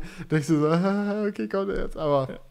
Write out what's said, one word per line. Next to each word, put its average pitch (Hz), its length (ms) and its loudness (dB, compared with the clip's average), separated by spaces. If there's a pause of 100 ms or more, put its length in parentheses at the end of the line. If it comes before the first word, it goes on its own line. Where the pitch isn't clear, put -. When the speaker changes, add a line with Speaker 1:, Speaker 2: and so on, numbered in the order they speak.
(320)
Speaker 1:
denkst 151 160 2
du 156 140 4
so, 151 60 4
<laughs> - 0 -
„Ah, 202 600 2
okay, 208 200 -4
kommt 196 220 -2
er - 140 -2
jetzt?“ - 120 -6
Aber 143 320 0
Speaker 2:
Ja. - 120 -12 (120)